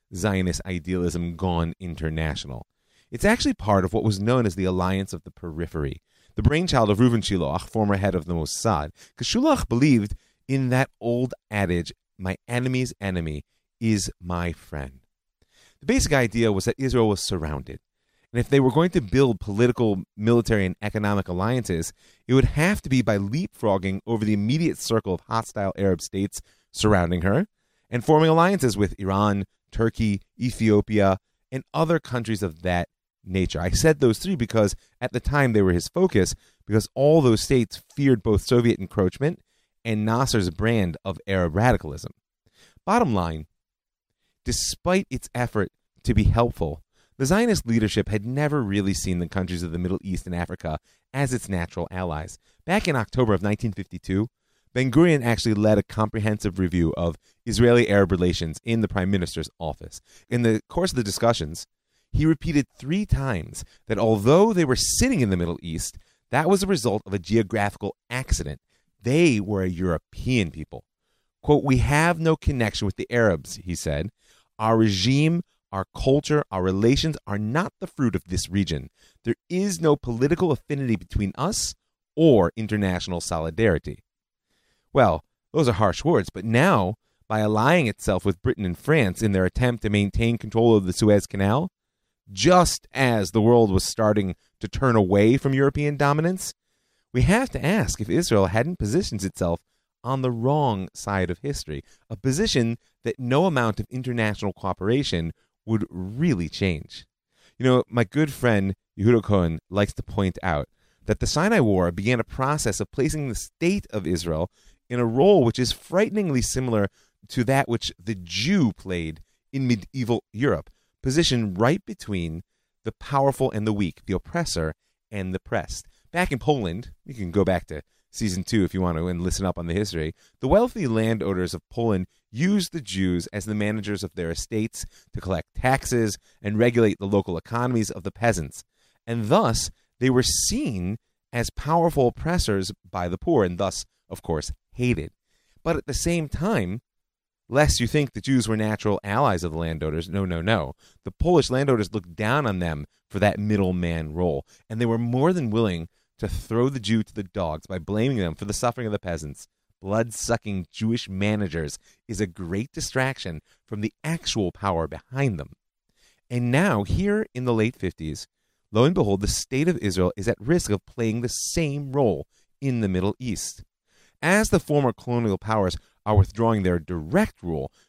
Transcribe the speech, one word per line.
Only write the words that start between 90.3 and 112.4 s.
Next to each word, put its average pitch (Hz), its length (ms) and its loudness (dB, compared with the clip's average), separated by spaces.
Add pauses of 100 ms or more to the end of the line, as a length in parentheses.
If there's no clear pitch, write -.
control 113 360 4
of 98 100 4
the 90 80 -2
Suez 104 340 4
Canal, 104 420 0 (640)
just 160 600 4
as 117 400 2
the 110 100 4
world 113 300 6
was 92 120 2
starting 104 520 0 (240)
to 107 80 -8
turn 123 280 2
away 104 420 6
from 135 160 0
European 139 420 0
dominance, 151 580 0 (600)
we 123 100 2
have 226 280 4
to 131 120 -8
ask 160 380 0
if 104 80 -6
Israel 107 380 2
hadn't 123 320 -2
positioned 110 440 -2
itself 87 380 -2 (420)
on 131 180 -4
the 127 100 0
wrong 117 640 0
side 95 360 -2
of 87 100 -6
history, 76 440 -8 (260)
a 113 60 -8
position 131 640 0 (260)
that 117 160 -6
no 131 260 2
amount 123 340 0
of 104 100 -6
international 117 640 -4
cooperation 95 800 -2 (320)
would 110 240 0
really 95 600 -2
change. - 560 -4 (520)
You 123 80 -2
know, 127 220 6
my 117 160 0
good 143 280 0
friend 101 440 0 (220)
Yehuda 110 260 4
Cohen 85 360 2 (100)
likes 101 240 0
to - 100 -10
point 95 380 -2
out 76 260 -2 (380)
that 104 140 0
the - 80 -4
Sinai 196 320 2
War 92 320 4
began 107 280 -2
a - 40 -2
process 135 560 -4